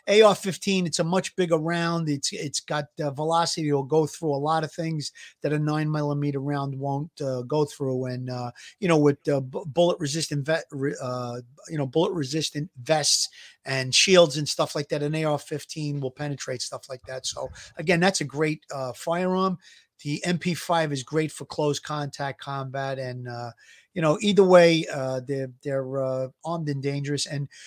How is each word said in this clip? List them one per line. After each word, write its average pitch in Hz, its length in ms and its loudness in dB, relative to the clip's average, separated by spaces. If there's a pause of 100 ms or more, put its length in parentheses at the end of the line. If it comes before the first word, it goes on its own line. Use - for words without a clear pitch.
A 208 160 8
R 202 100 8
fifteen, 185 540 -2
it's 151 100 -4
a 175 60 2
much 180 320 -2
bigger 165 220 2
round. 170 520 0
It's, 139 240 -4
it's - 280 -6
got, 151 240 -4 (140)
uh, 147 120 -4
velocity. 160 560 0
It'll 143 160 2
go 151 240 2
through 151 260 -4
a 139 160 -2
lot 160 140 2
of 151 100 -6
things 160 380 -4 (320)
that 147 100 0
a 151 60 0
nine 151 320 0
millimeter 147 480 -2
round 139 340 -4
won't, 139 380 -4 (100)
uh, 131 220 -4
go 147 200 2
through. 131 420 -2
And, 127 260 -6
uh, 123 180 -6 (300)
you 208 80 0
know, 165 100 6
with, 147 220 6 (100)
uh, 139 120 2
bu-, 131 260 -8
bullet 170 320 2
resistant 147 480 -4
ve-, 160 240 0
re-, 139 280 -4
uh, 123 420 -6 (280)
you 165 80 -6
know, 147 80 0
bullet 165 280 2
resistant 147 580 -4 (100)
vests 151 480 0 (340)
and 131 300 -4
shields 175 440 6
and 147 120 -2
stuff - 240 -2
like 147 160 -4
that, 147 140 -2
an 147 100 -2
A 156 100 -2
R 151 140 0
fifteen 147 600 -6
will 131 100 -4
penetrate 135 540 -8
stuff - 260 -12
like 131 160 -14
that. 131 220 -10
So 131 200 -8 (300)
again, 170 220 2
that's 190 220 2
a 156 40 -4
great, 156 480 -2
uh, 131 200 -6
firearm. 185 640 0 (440)
The 147 220 -4
M 175 140 0
P 180 160 -2
five 160 360 0
is 139 120 -4
great 156 280 -2
for - 140 -14
close 147 320 -2
contact 143 640 -6
combat, 135 560 -6
and, 127 300 -8
uh, 120 240 -10 (420)
you 185 80 -4
know, 160 200 4
either 202 220 6
way, 170 480 8
uh, 131 360 -4
they're, 135 240 -4 (120)
they're, 135 380 -4
uh, 131 280 -2 (160)
armed 165 240 -4
and 139 120 -4
dangerous. 143 440 -4
And, 139 240 -6 (180)